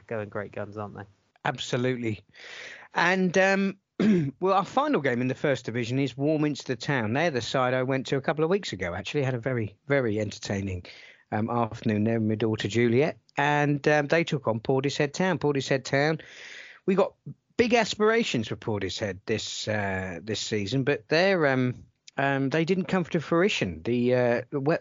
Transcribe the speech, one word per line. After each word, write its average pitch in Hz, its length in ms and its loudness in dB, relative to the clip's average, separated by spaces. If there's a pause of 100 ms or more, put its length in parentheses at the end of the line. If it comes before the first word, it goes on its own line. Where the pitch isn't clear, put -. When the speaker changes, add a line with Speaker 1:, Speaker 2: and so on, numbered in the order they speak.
Speaker 1:
going 107 200 -6
great 101 240 -8
guns, 101 260 -10
aren't 101 200 -10
they? 98 80 -12 (400)
Speaker 2:
Absolutely. 123 760 -2 (720)
And, 180 440 2
um, 196 400 4 (220)
<clears throat> 170 420 4
well, 190 140 4
our 180 100 2
final 269 340 2
game 123 220 0
in 127 80 0
the 131 60 -2
First 139 280 0
Division 123 360 -2
is 131 180 -2
Warminster 147 580 0
Town. 113 380 0
They're 160 180 2
the 123 80 -2
side 127 340 0
I 131 100 0
went 131 240 -2
to 143 100 0
a 135 40 -2
couple 156 220 0
of 160 60 0
weeks 175 240 -2
ago, 90 200 -6
actually. 95 300 -4
Had 131 120 -2
a 120 40 -6
very, 117 380 -4 (100)
very 120 320 2
entertaining, 98 640 -4 (480)
um, 107 180 0
afternoon 113 540 0
there 113 160 2
with 110 80 0
my 110 80 2
daughter 107 320 0
Juliet. 120 500 2 (200)
And, 147 500 2
um, 151 200 4
they 165 180 2
took 139 240 -2
on 117 100 0
Portishead 139 540 0
Town. 185 260 0
Portishead 139 460 0
Town, 151 340 2 (680)
we 190 100 2
got - 180 2 (420)
big 233 180 4
aspirations 214 760 2
for 113 80 -6
Portishead 95 680 -4
this, - 400 -4
uh, 95 560 -4
this 104 200 -4
season, 107 420 -2
but 143 240 -2
they're, 175 400 2
um, 127 280 2 (420)
um, 139 320 0
they 160 160 2
didn't 185 240 -2
come 185 160 0
to 165 160 -2
fruition. 135 640 0
The, 123 300 2
uh, 123 360 2
the 147 100 -4
Wi-, 147 220 0